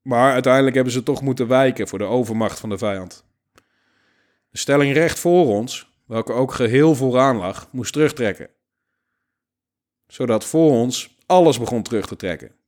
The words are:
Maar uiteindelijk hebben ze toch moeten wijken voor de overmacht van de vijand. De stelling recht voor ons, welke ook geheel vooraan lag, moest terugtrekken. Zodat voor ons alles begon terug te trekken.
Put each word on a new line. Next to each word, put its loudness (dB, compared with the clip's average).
Maar 2
uiteindelijk 2
hebben 0
ze -4
toch -2
moeten -2
wijken 2
voor -10
de -4
overmacht -2
van -10
de -6
vijand. -8
De -16
stelling 0
recht 0
voor 4
ons, -6
welke -6
ook -2
geheel 4
vooraan 2
lag, -8
moest -10
terugtrekken. -2
Zodat -4
voor 4
ons -2
alles 4
begon -4
terug -4
te -12
trekken. -10